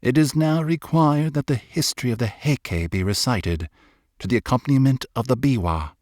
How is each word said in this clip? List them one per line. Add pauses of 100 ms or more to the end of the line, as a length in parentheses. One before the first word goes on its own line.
It
is
now
required
that
the
history
of
the
Heike
be
recited (500)
to
the
accompaniment (100)
of
the
biwa. (100)